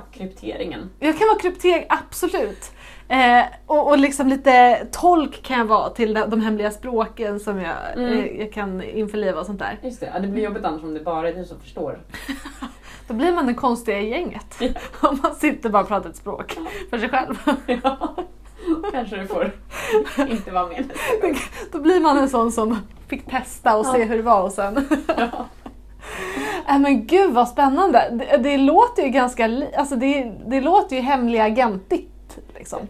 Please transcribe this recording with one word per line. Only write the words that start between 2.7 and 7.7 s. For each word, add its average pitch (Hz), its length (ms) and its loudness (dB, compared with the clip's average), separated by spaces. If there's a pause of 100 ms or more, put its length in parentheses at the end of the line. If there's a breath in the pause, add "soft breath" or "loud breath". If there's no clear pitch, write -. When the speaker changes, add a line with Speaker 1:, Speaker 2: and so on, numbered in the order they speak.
Speaker 2:
Eh, 247 360 6 (220)
och, 294 220 4
och 294 100 6
liksom 277 300 2
lite 247 640 6
tolk 339 500 2
kan 254 160 -4
jag 233 60 2
vara 214 260 2
till 220 240 0
de, 214 160 0
de 226 100 0
hemliga 214 300 0
språken 220 680 -4
som 202 180 -4
jag, 165 160 -6 (220)